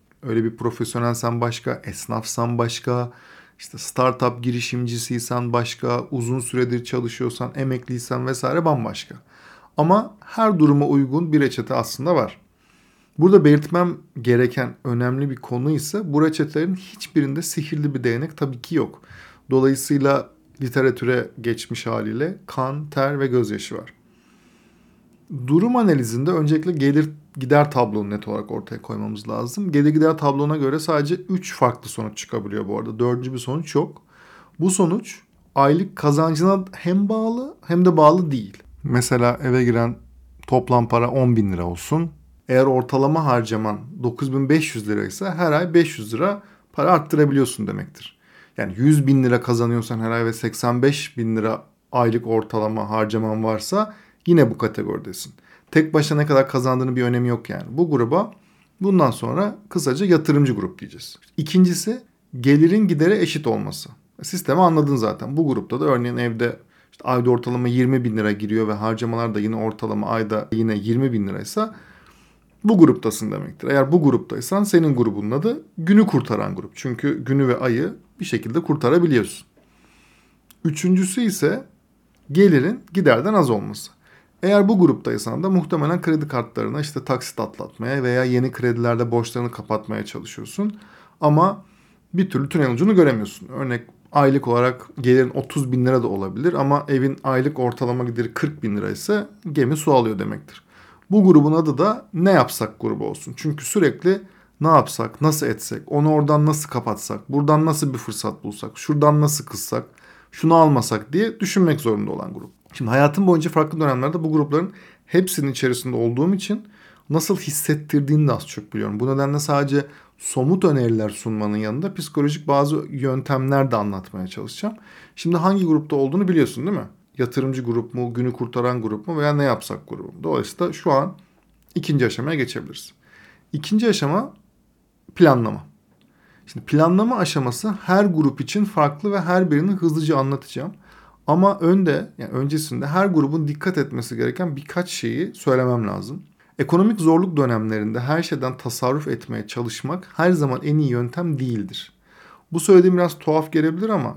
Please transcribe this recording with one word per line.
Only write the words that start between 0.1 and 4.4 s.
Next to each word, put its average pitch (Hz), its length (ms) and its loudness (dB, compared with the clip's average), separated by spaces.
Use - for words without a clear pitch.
öyle 113 220 0
bir 113 120 -4
profesyonelsen 120 840 -4
başka, 117 440 -4
esnafsan 117 760 -4
başka, 120 540 -2
işte - 200 -18
startup 127 640 -2